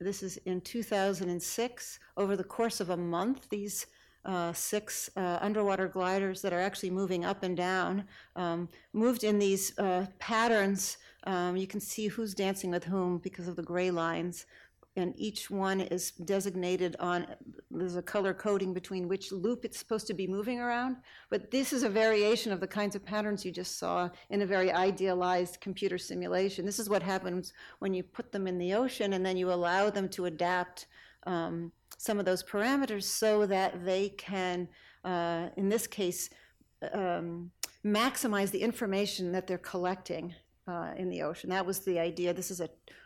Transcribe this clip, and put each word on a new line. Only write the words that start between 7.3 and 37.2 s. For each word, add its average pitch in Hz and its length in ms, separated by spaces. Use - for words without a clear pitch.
and 180 120
down, 185 480
um, 170 340
moved 226 300
in 208 160
these, 196 400
uh, 185 260
patterns. 220 800
Um, 180 280
you 190 120
can 208 100
see 214 300
who's 208 260
dancing 190 380
with 175 100
whom 180 360
because 175 280
of 180 80
the 170 80
gray 180 300
lines, 165 540
and 180 200
each - 320
one 190 320
is 180 300
designated 180 880
on, 175 300
there's 175 240
a 175 80
color 190 320
coding 190 400
between 180 320
which 190 240
loop 202 340
it's - 140
supposed - 300
to 214 60
be 185 120
moving 208 320
around. 240 380
But - 220
this 262 200
is 254 120
a 220 40
variation 214 640
of 185 80
the 185 80
kinds 208 300
of 196 80
patterns 208 400
you 180 80
just 180 260
saw 175 300
in 202 120
a 196 40
very 185 260
idealized 180 880
computer 190 380
simulation. 180 680
This 202 140
is 208 100
what 196 140
happens 185 480
when 190 160
you 180 80
put - 300
them 196 160
in 180 100
the 180 160
ocean 226 380
and 185 120
then 185 120
you 185 160
allow 180 360
them 202 200
to 190 160
adapt, 175 640
um, 170 420
some 214 220
of 190 80
those 185 160
parameters 220 600
so 208 420
that 190 380
they 190 260
can, 185 580
uh, 170 520
in 196 120
this 226 180
case, 180 440
um, 175 580